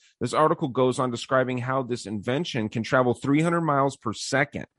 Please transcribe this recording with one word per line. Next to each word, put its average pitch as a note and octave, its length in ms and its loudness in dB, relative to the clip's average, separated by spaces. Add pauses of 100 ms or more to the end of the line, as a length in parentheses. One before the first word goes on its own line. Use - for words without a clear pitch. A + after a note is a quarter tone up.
(200)
this A#2+ 140 -2
article D3+ 360 2
goes B2+ 280 2
on B2+ 140 0
describing B2+ 480 0
how C3 240 -2
this A#2+ 220 -6
invention A2+ 640 -4
can A#2 140 -4
travel B2+ 300 2
three C#3+ 280 0
hundred E3+ 200 2
miles C#3 360 0
per G#2+ 160 -6
second, C3+ 520 -2 (140)